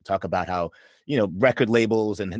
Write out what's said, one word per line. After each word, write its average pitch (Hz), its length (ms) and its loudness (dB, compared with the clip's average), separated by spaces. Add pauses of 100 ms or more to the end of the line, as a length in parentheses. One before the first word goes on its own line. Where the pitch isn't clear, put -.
talk 95 180 -2
about 90 240 -4
how, 87 240 -4 (340)
you 143 120 -2
know, 104 180 2
record 120 340 2
labels 110 520 0
and 95 180 -8